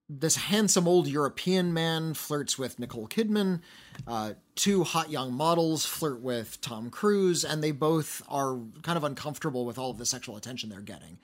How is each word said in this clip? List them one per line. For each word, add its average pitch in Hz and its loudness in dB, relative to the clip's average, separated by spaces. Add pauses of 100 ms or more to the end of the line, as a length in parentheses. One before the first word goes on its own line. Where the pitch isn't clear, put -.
(120)
this 147 2
handsome 190 4
old 175 6
European 170 2
man 160 0
flirts 147 -2
with 123 -6
Nicole 117 -6
Kidman. 208 2 (460)
Uh, 107 -4 (220)
two 196 4
hot 160 0
young 131 -4
models 160 4
flirt 135 -4
with 120 -4
Tom 120 -8
Cruise, 190 2
and 151 -2
they 156 2
both 151 0
are 135 0 (240)
kind 165 0
of 147 0
uncomfortable 139 -4
with 117 -6
all 131 -2
of 107 -10
the 120 -4
sexual 120 -4
attention 113 -8
they're 98 -12
getting. 92 -16